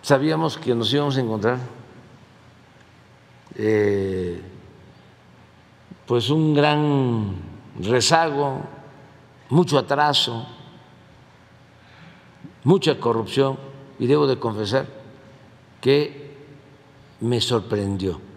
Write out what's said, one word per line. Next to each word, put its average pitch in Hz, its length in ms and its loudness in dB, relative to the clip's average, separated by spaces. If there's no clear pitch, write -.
Sabíamos 156 500 2
que 123 160 -2
nos 113 200 0
íbamos 143 240 0
a - 20 0
encontrar, 113 380 -2
eh, 98 880 0
pues, 120 240 0
un 156 240 2
gran 143 800 2
rezago, 139 800 0
mucho 143 280 4
atraso, 139 720 0
mucha 160 340 4
corrupción, 117 600 -2
y 120 80 -2
debo 147 200 4
de 127 120 0
confesar 110 480 -2
que - 560 0
me 113 220 -2
sorprendió 98 800 -2